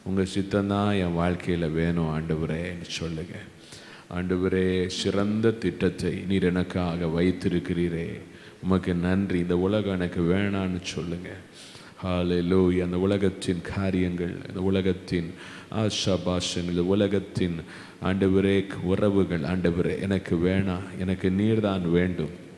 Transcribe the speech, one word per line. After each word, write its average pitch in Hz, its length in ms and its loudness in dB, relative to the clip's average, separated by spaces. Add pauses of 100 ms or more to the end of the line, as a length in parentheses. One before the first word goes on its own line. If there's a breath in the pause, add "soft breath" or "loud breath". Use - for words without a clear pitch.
"உங்க 95 180 -2
சித்தம்தான் 101 720 0
என் 87 240 0
வாழ்க்கையில 85 540 0
வேணும் 82 480 0
ஆண்டவரேன்னு" 80 680 -4
சொல்லுங்க. 82 460 -8 (800 loud breath)
"ஆண்டவரே, 92 760 2
சிறந்த 101 640 2
திட்டத்தை 92 760 -2
நீர் 95 160 2
எனக்காக 87 640 0
வைத்திருக்கிறீரே, 85 1160 0 (400 loud breath)
உமக்கு 92 320 2
நன்றி. 92 460 2
இந்த 87 180 2
உலகம் 98 340 2
எனக்கு 90 300 -2
வேணான்னு" 92 600 0
சொல்லுங்க. 87 480 -8 (760 loud breath)
ஹalleluya. 90 800 2
அந்த 90 160 -2
உலகத்தின் 95 600 0
காரியங்கள், 92 760 -2 (100)
அந்த - 140 -6
உலகத்தின் 92 720 0 (380 loud breath)
ஆசாபாசங்கள், 90 1000 0
இந்த 87 140 2
உலகத்தின், 92 800 0 (420 loud breath)
ஆண்டவரே, 95 760 4
உறவுகள், 92 600 2
ஆண்டவரே, 85 600 0
எனக்கு 92 340 0
வேணாம், 92 640 0
எனக்கு 92 300 0
நீர்தான் 98 640 2
வேண்டும். 87 680 0